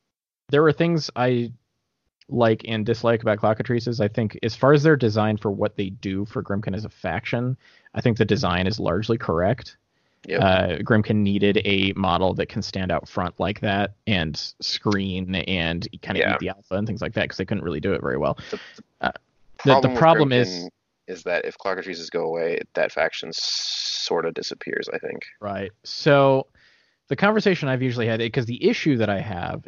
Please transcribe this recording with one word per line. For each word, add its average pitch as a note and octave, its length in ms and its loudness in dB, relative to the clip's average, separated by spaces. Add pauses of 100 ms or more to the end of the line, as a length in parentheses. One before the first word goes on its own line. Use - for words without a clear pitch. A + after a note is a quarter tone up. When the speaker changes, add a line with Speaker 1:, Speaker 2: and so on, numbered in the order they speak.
(500)
Speaker 1:
there C#3+ 140 4
were D#3 100 6
things E3+ 420 0
I A#2+ 360 0 (760)
like A#2 380 2
and A2+ 160 -2
dislike A#2 380 0
about G#2+ 160 2
clockatrices. A2+ 680 0
I G#2 40 2
think G#2+ 340 -2
as A2+ 140 -2
far C3+ 180 6
as D3 80 6
their D#3 140 6
design G#2+ 420 2
for G#2 140 -2
what G2+ 260 -2
they F#2+ 140 -4
do G2 340 -4
for G#2 160 -6
Grimkin G2 340 -4
as G#2+ 100 -6
a - 40 -10
faction, A#2+ 680 -4 (380)
I A2 80 -6
think A#2 160 2
the A2+ 80 4
design F#2 400 2
is G#2+ 140 -2
largely A2 400 0
correct. F2+ 580 -2 (480)
Speaker 2:
Yep. F2 160 -2
Speaker 1:
Uh, F#2 260 4 (120)
Grimkin G#2+ 380 2
needed G2+ 460 4
a G2 300 2
model F#2 420 2
that F2+ 120 -2
can G2+ 160 -6
stand F#2 280 -4
out D#2+ 160 -2
front F2+ 320 -6
like F#2+ 200 -2
that G2+ 340 -2 (140)
and E2 280 0 (260)
screen F#2+ 720 -4
and E2+ 520 -2 (140)
kinda - 200 -4
Speaker 2:
Yeah. G1+ 120 2
Speaker 1:
eat - 60 -2
the F2 100 -4
alpha - 260 -10
and G#2 120 -2
things G2+ 160 -6
like D#2+ 100 -6
that, F#2 160 -2
'cause - 80 -12
they F#2+ 80 -4
couldn't G2 180 -4
really D2+ 180 -4
do G2 120 -2
it - 80 -4
very C2 160 -2
well. C#2+ 220 -2 (100)
Speaker 2:
The, - 80 -10
the - 260 -20 (180)
Speaker 1:
Uh, - 100 -2 (540)
the, C3+ 160 6
the B2+ 80 2
Speaker 2:
problem - 40 0
with - 60 -2
Speaker 1:
problem D#3 300 6
Speaker 2:
Grimkin B2 120 4 (220)
Speaker 1:
is F2 60 -10 (360)
Speaker 2:
is F#2 180 -12
that F2 200 -2
if - 140 -8
clockatrices F2+ 520 -6
go E2+ 140 -2
away, E2 340 -2 (180)
that E2 140 0
faction - 440 -4
sorta - 1000 -4
disappears, - 640 -8
I - 60 -8
think. - 260 -10 (160)
Speaker 1:
Right. G2 280 -8 (140)
So C3+ 640 4 (640)
the C#3 80 -2
conversation G3+ 500 2
I've B2+ 140 0
usually A#2+ 260 0
had, A2+ 140 0 (100)
'cause B2 140 0
the A#2+ 200 -6
issue E3 300 4
that A2 140 2
I G2 100 0
have - 480 -8